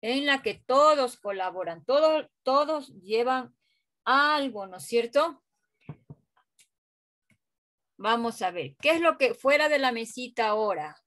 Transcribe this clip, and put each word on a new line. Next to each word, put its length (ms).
En 240
la 160
que 120
todos 600
colaboran, 680
todos, 420
todos 460
llevan 540
algo, 640
¿no 120
es 60
cierto? 580
Vamos 460
a 80
ver, 300
¿qué 100
es 100
lo 160
que, 180
fuera 340
de 100
la 140
mesita 560
ahora? 480